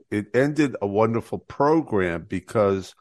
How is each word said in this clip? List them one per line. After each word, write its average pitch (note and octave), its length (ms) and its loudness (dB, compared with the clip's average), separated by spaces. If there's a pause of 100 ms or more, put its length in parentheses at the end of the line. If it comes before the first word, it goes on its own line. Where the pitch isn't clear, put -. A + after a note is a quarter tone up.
(100)
it G#2 240 -2
ended C#3 460 2
a G2+ 60 -2
wonderful A2 520 0
program F#2+ 880 0
because, G2 720 -2